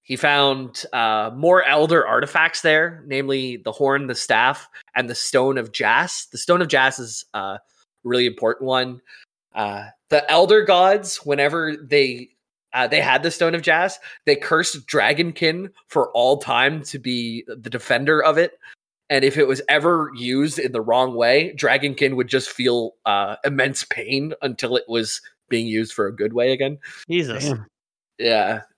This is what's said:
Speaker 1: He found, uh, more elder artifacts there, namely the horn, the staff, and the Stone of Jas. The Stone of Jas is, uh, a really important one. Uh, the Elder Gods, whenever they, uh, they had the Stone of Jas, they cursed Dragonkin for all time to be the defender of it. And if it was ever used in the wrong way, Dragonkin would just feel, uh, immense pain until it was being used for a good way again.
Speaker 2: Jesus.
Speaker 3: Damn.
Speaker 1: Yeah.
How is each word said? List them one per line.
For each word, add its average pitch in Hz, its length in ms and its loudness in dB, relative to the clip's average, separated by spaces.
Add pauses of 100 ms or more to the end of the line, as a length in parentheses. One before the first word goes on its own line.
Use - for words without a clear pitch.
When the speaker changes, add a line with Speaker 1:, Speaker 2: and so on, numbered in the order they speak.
Speaker 1:
He - 140 -6
found, 139 760 0
uh, 110 440 0
more 170 280 4
elder 151 420 4
artifacts 143 560 0
there, 160 460 2
namely 135 500 -4
the 107 140 -8
horn, 139 360 0
the 123 80 -6
staff, 123 520 0 (280)
and 123 140 -2
the 120 60 -8
Stone 135 440 0
of 110 120 -8
Jas. 123 600 0
The 123 80 -16
Stone 175 240 2
of 165 40 -2
Jas 131 320 2
is, 113 260 -12 (100)
uh, 98 220 -8
a - 20 -16 (440)
really 123 220 0
important 120 420 -2
one. 127 340 -2 (520)
Uh, 104 320 -6 (240)
the 147 200 2
Elder 190 340 6
Gods, 190 600 4
whenever 147 500 0
they, 131 540 0 (440)
uh, 123 140 0
they 147 140 0
had 135 220 2
the 165 80 0
Stone 165 240 0
of 170 60 -6
Jas, 170 380 0 (260)
they 147 100 4
cursed 160 520 -2
Dragonkin 160 840 0 (180)
for - 240 0
all 127 260 4
time 135 480 0
to - 140 -12
be 120 480 -6
the 113 220 -14
defender 135 540 0
of 151 140 4
it. 170 220 0 (500)
And 135 140 2
if 139 140 2
it 147 100 4
was 131 220 -2
ever 151 460 2
used 131 440 -2
in 127 120 -4
the 117 100 -4
wrong 123 340 2
way, 127 420 2
Dragonkin 135 580 0
would 123 120 -2
just 131 220 -2
feel, 123 460 -2 (100)
uh, 101 380 -2
immense 139 400 -2
pain 135 580 -6
until 127 340 -4
it 123 120 0
was 113 340 -4 (260)
being 117 200 -2
used 110 260 -4
for 107 140 -2
a 107 80 -8
good 113 180 -4
way 120 180 0
again. 135 260 -2 (320)
Speaker 2:
Jesus. 143 360 -4
Speaker 3:
Damn. 123 200 -4 (540)
Speaker 1:
Yeah. 110 420 0 (160)